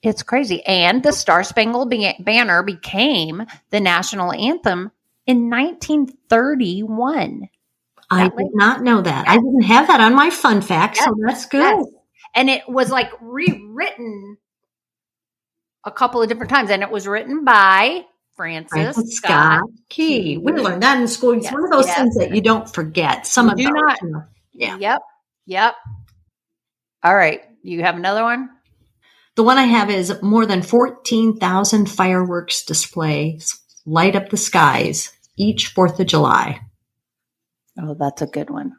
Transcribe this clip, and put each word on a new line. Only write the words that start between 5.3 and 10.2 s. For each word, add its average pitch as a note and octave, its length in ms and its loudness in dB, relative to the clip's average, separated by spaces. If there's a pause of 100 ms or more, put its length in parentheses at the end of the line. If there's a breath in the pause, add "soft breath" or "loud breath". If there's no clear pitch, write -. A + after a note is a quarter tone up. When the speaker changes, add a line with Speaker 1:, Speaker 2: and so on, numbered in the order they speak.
Speaker 1:
nineteen C4 600 -2 (200)
thirty-one. A3+ 1200 -2 (640)
Speaker 2:
I F#3 140 2
Speaker 1:
That F#3 120 -2
Speaker 2:
did - 60 -6
Speaker 1:
was F#3+ 120 -6
Speaker 2:
not G#3+ 280 2
know A#3 180 4
that. D#3 280 -2
I G3 80 6
didn't B3 260 4
have A#3 240 6
that C#4+ 140 4
on A3+ 160 6
my D4+ 140 6